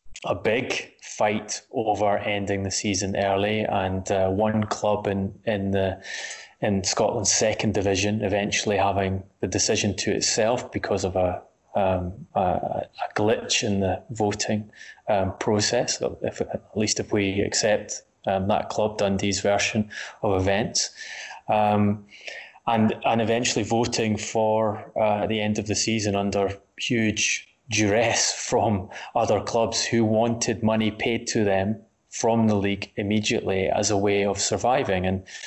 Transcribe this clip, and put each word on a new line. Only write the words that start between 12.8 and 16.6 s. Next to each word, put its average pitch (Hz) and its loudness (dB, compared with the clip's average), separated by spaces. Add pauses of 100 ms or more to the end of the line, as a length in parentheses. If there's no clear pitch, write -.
glitch - 0
in 101 0
the 95 0
voting, 107 -2 (380)
um, 95 2
process, 113 0 (200)
if, 113 -2
at - -8